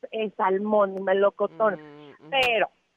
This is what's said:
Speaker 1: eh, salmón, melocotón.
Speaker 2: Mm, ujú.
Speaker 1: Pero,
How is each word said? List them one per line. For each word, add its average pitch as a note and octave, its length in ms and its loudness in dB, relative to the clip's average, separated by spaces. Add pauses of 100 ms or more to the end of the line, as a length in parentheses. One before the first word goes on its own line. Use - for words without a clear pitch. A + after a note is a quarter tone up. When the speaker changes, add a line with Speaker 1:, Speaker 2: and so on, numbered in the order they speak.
(100)
Speaker 1:
eh, A3 260 -4
salmón, G3 640 0
melocotón. G3 760 0
Speaker 2:
Mm, D3 300 -18
ujú. D3+ 200 -20
Speaker 1:
Pero, A#3 380 0 (280)